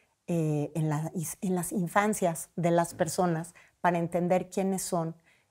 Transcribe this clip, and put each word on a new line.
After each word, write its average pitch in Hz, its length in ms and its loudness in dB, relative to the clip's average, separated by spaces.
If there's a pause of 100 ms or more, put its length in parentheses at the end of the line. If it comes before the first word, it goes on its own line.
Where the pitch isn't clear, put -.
(260)
eh, 156 480 0
en 156 140 0
la, 156 240 -2 (280)
en 185 140 -2
las 175 160 -4
infancias 196 840 0
de 170 160 2
las 170 220 2
personas 170 600 0 (260)
para 175 180 4
entender 180 520 0
quiénes 190 320 -2
son, 165 320 -4 (360)